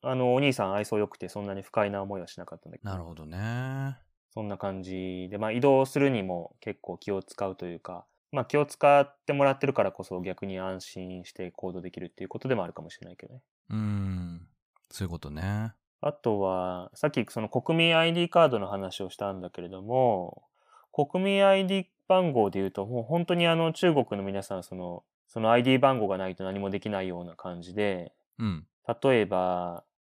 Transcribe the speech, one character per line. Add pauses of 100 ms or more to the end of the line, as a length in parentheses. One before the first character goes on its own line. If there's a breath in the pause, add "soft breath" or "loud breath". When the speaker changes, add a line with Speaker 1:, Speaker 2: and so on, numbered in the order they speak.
Speaker 1:
あ
の、
お
兄
さ
ん
愛
想
良
く
て、
そ
ん
な
に
不
快
な
思
い
は
し
な
か
っ
た
ん
だ
け
ど。
Speaker 2:
な
る
ほ
ど
ね。 (320)
Speaker 1:
そ
ん
な
感
じ
で、
ま
あ、
移
動
す
る
に
も
結
構
気
を
使
う
と
い
う
か、 (240)
ま
あ、
気
を
使
っ (120)
て
も
ら
っ
て
る
か
ら
こ
そ
逆
に
安
心
し
て
行
動
で
き
る
っ
て
い
う
こ
と
で
も
あ
る
か
も
し
れ
な
い
け
ど
ね。 (260)
Speaker 2:
う
ん。 (420)
そ
う
い
う
こ
と
ね。 (260)
Speaker 1:
あ
と
は、
さ
っ
き
そ
の
国
民
ア
イ
デ
ィ
ー
カ
ー
ド
の
話
を
し
た
ん
だ
け
れ
ど
も、 (480 soft breath)
国
民
ア
イ
デ
ィ
ー (220)
番
号
で
言
う
と、
も
う
本
当
に、
あ
の、
中
国 (120)
の
皆
さ
ん、
そ
の、 (240)
そ
の
ア
イ
デ
ィ
ー
番
号
が
な
い
と
何
も
で
き
な
い
よ
う
な
感
じ
で、 (260)
Speaker 2:
う
ん。 (360)
Speaker 1:
例
え
ば、 (220)